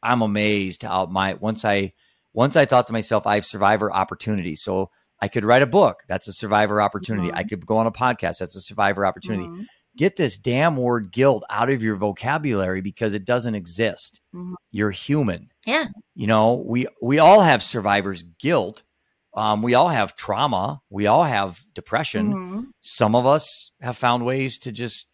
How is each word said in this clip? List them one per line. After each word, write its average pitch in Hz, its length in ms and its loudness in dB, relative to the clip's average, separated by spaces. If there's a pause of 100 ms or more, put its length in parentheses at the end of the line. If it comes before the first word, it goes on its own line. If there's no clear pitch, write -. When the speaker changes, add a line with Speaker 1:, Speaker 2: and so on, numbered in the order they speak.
Speaker 1:
"I'm 120 200 2
amazed 104 600 0
how 95 240 0
my, 95 260 0
once 110 320 -6
I, 98 260 0 (400)
once 131 240 2
I 160 100 6
thought 123 220 4
to 117 60 -6
myself, 110 340 0
I 104 80 4
have 104 100 0
survivor 101 460 2
opportunity. 92 640 -4
So 95 360 -4 (280)
I 101 80 -4
could 107 160 -4
write 120 180 6
a 139 60 2
book. 127 400 2
That's 92 220 -6
a 95 40 -10
survivor 104 480 0
opportunity. 101 480 -2
Speaker 2:
Mm-hmm. 76 80 -8
Speaker 1:
I 90 60 -4
could 98 220 -10
go 110 140 0
on 113 80 2
a 113 40 -2
podcast. 110 480 -4
That's 90 160 -10
a 95 60 -14
survivor 101 440 -2
opportunity." 92 440 -4
Speaker 2:
Mm-hmm. 180 140 -14 (340)
Speaker 1:
Get 180 180 0
this 139 220 -2
damn 143 400 0
word 120 340 -2
guilt 127 380 2
out 117 200 -2
of 127 140 0
your 110 140 0
vocabulary 104 840 -2
because 98 340 -4
it 98 120 -8
doesn't 120 300 -2
exist. 95 680 -6 (120)
Speaker 2:
Mm-hmm. 180 200 -12 (180)
Speaker 1:
You're 104 200 0
human. 113 600 -4 (140)
Speaker 2:
Yeah. 277 220 0 (280)
Speaker 1:
You 107 120 -6
know, 110 380 4
we, 123 220 -4 (140)
we 135 180 0
all 185 220 10
have 147 220 6
survivor's 101 600 -2
guilt. 110 600 -2 (500)
Um, 107 300 0
we 120 120 2
all 160 140 6
have 113 260 -2
trauma. 113 720 -2
We 101 180 -2
all 135 160 6
have 98 360 -2 (160)
depression. 208 580 -2
Speaker 2:
Mm-hmm. 190 280 -8 (200)
Speaker 1:
Some - 340 0
of 123 120 2
us - 440 -2 (100)
have 123 160 -8
found 120 280 0
ways 131 340 -4
to 123 120 -12
just 113 420 -10